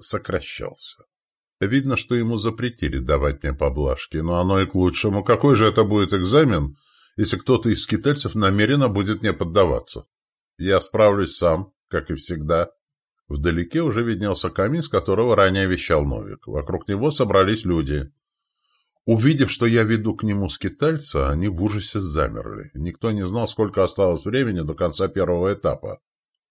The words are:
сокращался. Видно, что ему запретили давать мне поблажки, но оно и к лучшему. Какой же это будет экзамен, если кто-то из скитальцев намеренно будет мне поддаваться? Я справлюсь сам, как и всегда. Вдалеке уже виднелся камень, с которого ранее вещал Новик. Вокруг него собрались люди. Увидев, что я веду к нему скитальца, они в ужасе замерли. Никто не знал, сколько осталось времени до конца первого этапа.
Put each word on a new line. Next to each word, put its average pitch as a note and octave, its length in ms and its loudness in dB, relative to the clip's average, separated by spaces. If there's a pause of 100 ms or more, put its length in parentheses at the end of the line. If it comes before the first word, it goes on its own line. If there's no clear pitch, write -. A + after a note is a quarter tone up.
сокращался. - 1000 -8 (580)
Видно, C3 360 0
что - 180 -4
ему A#2 220 0
запретили A2 640 -4
давать C#2 440 0
мне C#2+ 100 -4
поблажки, C#2 640 -2
но E2+ 220 -2
оно F#2+ 200 2
и F#2+ 60 0
к - 100 -8
лучшему. F#2+ 480 0
Какой B2 320 4
же A2 100 6
это G#2+ 160 4
будет G2+ 300 2
экзамен, F#2+ 640 2 (400)
если G#2 220 -2
кто-то A#2 320 2
из G#2 120 0
скитальцев C3+ 540 -2
намеренно A2 520 2
будет G2+ 340 -2
мне G#2 100 0
поддаваться? E2+ 760 0 (500)
Я F#2 240 2
справлюсь G2+ 560 2
сам, F2 360 0 (160)
как D2+ 240 -4
и - 20 -2
всегда. E2 560 -2 (560)
Вдалеке E2 560 -2
уже B2+ 220 0
виднелся G2+ 440 -2
камень, A#2+ 340 0
с - 60 -8
которого G#2+ 460 2
ранее G2 320 4
вещал E2+ 380 0
Новик. C#2+ 420 -6
Вокруг D2 400 -6
него G#2 240 -2
собрались G#2 540 2
люди. D2 480 -2 (920)
Увидев, C3 460 4
что - 160 0
я A#2 160 4
веду A2 320 0
к - 80 -8
нему G2+ 260 -2
скитальца, C#3 840 -2
они E2+ 180 -2
в F2 140 -4
ужасе G#2 360 -4
замерли. A1 760 -6
Никто F2 360 -4
не G2+ 160 -2
знал, G#2 220 -4
сколько G2+ 340 0
осталось F2+ 420 2
времени A2 360 -2
до D#2 140 -6
конца F2+ 340 -2
первого F2+ 460 0
этапа. - 440 -4 (520)